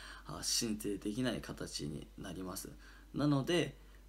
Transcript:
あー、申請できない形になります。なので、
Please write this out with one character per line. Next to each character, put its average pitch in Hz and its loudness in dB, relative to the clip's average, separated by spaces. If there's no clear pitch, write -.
あ 82 -6
ー、 - -6
申 113 4
請 101 0
で 104 0
き 127 2
な 120 4
い 76 0
形 - -4
に 76 -4
な 92 -6
り 92 -6
ま 92 -4
す。 - -8
な 147 4
の 139 6
で、 156 4